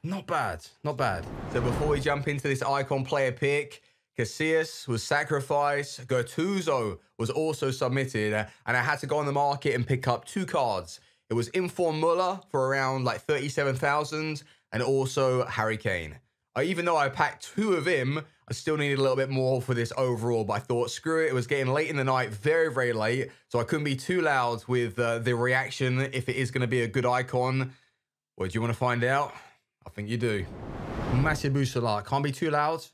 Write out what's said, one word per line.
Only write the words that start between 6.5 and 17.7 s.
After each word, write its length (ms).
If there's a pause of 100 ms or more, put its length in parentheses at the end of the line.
was 140
also 400
submitted, 600
uh, 140 (220)
and 100
I 60
had 160
to 80
go 100
on 80
the 60
market 420
and 140
pick 200
up 180
two 200
cards. 540 (320)
It 20
was 140
Inform 520
Muller 400 (120)
for 160
around, 360
like, 180
thirty-seven 560
thousand, 680 (280)
and 120
also 640
Harry 280
Kane. 440 (360)
Uh, 60
even 240
though 120
I 120
packed 460
two 180